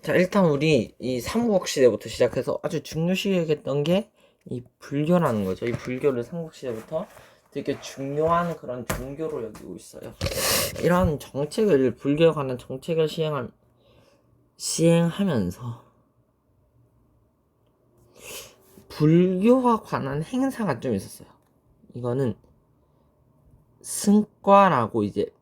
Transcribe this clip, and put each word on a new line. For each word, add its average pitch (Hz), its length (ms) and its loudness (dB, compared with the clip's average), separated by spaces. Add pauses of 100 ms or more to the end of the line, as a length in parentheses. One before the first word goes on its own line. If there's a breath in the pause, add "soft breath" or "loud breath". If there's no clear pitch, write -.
자, - 140 -2
일단 180 300 4
우리 147 540 2
이 127 200 -4
삼국시대부터 151 880 2
시작해서 - 540 -2
아주 151 200 -4
중요시했던 160 1000 -2
게 180 300 0 (320 soft breath)
이 123 180 -10 (160)
불교라는 147 680 0
거죠. 92 200 -4
이 120 60 -2
불교를 127 520 -2
삼국시대부터 156 840 -10 (440 loud breath)
되게 139 280 -6
중요한 156 800 -2
그런 123 280 -10
종교로 143 600 -6
여기고 104 300 -14
있어요. - 380 -18 (680 loud breath)
이런 175 380 2
정책을, 143 760 0
불교에 151 360 2
관한 135 260 -4
정책을 156 500 -4
시행함-, 151 440 -4 (1040 soft breath)
시행하면서 165 1300 0 (3000 loud breath)
불교와 190 920 4
관한 139 420 -6
행사가 247 560 -4
좀 127 140 -2
있었어요. - 340 -8 (680)
이거는 123 420 -2 (1500)
승과라고 196 1200 4
이제 101 240 -2 (140)